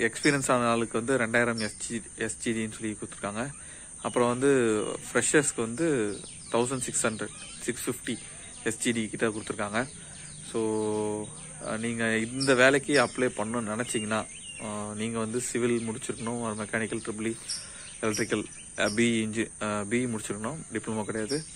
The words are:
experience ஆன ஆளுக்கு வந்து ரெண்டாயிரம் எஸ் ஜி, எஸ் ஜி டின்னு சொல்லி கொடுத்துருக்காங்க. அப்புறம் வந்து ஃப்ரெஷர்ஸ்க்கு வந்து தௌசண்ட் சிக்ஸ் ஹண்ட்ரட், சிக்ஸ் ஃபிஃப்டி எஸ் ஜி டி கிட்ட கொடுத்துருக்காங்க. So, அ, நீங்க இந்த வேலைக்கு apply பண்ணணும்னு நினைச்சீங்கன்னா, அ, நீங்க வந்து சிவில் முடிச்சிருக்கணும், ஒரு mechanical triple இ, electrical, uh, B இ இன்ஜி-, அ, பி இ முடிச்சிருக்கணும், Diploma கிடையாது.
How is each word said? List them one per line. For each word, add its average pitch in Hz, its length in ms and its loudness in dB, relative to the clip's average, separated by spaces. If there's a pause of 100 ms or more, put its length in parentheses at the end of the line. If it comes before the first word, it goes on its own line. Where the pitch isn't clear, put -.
experience 143 440 4
ஆன 123 140 6
ஆளுக்கு 117 380 2
வந்து 131 140 4
ரெண்டாயிரம் 117 420 4
எஸ் 110 180 -2 (100)
ஜி, 117 140 -4 (160)
எஸ் 110 220 -4
ஜி 120 120 0
டின்னு 110 280 -2
சொல்லி 107 200 -4
கொடுத்துருக்காங்க. 107 500 -6 (520)
அப்புறம் 120 260 4
வந்து 127 240 4 (540)
ஃப்ரெஷர்ஸ்க்கு 143 640 4
வந்து 120 500 2 (340)
தௌசண்ட் 123 360 2
சிக்ஸ் - 180 0
ஹண்ட்ரட், 107 320 -2 (240)
சிக்ஸ் - 280 -2
ஃபிஃப்டி 120 280 -4 (460)
எஸ் 113 160 -2
ஜி 127 120 2
டி 113 160 2
கிட்ட 113 200 0
கொடுத்துருக்காங்க. 104 600 -2 (640)
So, 113 100 0 (1040)
அ, 110 100 -2
நீங்க 113 400 0
இந்த 127 360 2
வேலைக்கு 135 500 6
apply 127 260 2 (100)
பண்ணணும்னு 110 360 -2
நினைச்சீங்கன்னா, 110 460 -2 (420)
அ, 104 320 -6
நீங்க 113 240 -2
வந்து 113 220 0
சிவில் 117 480 2
முடிச்சிருக்கணும், 117 520 -4
ஒரு 113 220 -2
mechanical 110 420 -2
triple 110 260 -2
இ, 113 40 -6 (680)
electrical, 110 440 0 (340)
uh, 104 100 2
B 113 220 4
இ 110 160 2
இன்ஜி-, 107 240 -2 (120)
அ, 104 200 0
பி 120 220 0
இ 123 40 -2
முடிச்சிருக்கணும், 110 500 -4 (140)
Diploma 110 300 -2
கிடையாது. 110 400 -2 (120)